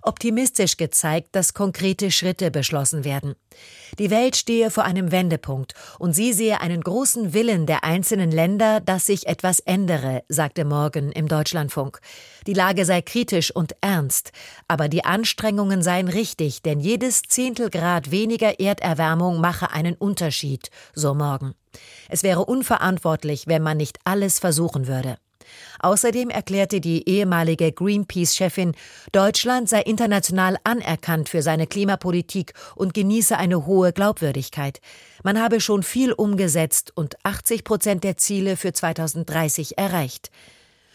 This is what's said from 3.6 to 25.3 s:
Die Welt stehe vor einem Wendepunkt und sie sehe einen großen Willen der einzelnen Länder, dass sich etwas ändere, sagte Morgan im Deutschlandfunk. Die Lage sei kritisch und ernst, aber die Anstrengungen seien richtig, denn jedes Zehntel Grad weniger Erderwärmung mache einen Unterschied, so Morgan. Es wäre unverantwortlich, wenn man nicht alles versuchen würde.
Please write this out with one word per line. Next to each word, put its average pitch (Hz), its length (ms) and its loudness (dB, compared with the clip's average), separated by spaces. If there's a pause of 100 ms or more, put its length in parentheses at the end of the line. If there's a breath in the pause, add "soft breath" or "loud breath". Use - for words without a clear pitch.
Die 202 120 0
Welt 240 260 2
stehe 226 340 2
vor - 140 0
einem 180 280 0
Wendepunkt 156 640 -2 (240 loud breath)
und 170 160 0
sie 226 180 2
sehe 214 300 0
einen 170 180 -2
großen 202 540 -2
Willen 208 320 2
der 156 180 2
einzelnen 180 460 2
Länder, 202 500 4
dass 185 240 0
sich - 220 0
etwas 180 340 0
ändere, 160 720 0
sagte 156 340 -2
Morgan 147 480 0
im 156 160 -2
Deutschlandfunk. 147 720 -2 (460 loud breath)
Die 202 80 -2
Lage 185 320 4
sei 175 160 4
kritisch 202 480 0
und - 320 -4
ernst, 175 500 -2 (340 loud breath)
aber 151 220 0
die 160 160 0
Anstrengungen 202 800 0
seien 180 260 0
richtig, 170 540 -2
denn 147 180 -2
jedes 226 400 0
Zehntel 247 480 -2
Grad 170 420 0
weniger 214 480 2
Erderwärmung 170 840 0
mache 175 300 0
einen 170 220 -2
Unterschied, 156 760 -4 (240 loud breath)
so 147 180 0
Morgan. 139 420 -2 (540 loud breath)
Es - 140 -4
wäre 190 240 2
unverantwortlich, 180 1000 0
wenn 160 140 2
man 156 140 0
nicht 151 280 -4
alles 196 340 0
versuchen 160 480 0
würde. 127 320 -4 (600 loud breath)